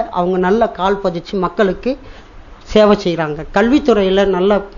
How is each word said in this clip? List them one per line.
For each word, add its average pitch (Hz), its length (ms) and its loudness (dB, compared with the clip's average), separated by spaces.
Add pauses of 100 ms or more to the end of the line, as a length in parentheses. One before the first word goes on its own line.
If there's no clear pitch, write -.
அவங்க 180 300 -2
நல்ல 208 300 2
கால் 196 340 -2
பதிச்சு 175 360 -6
மக்களுக்கு 185 540 -2 (680)
சேவை 208 340 4
செய்றாங்க, 160 480 -4 (100)
கல்வித்துறையில 208 720 2
நல்லா 196 320 2 (200)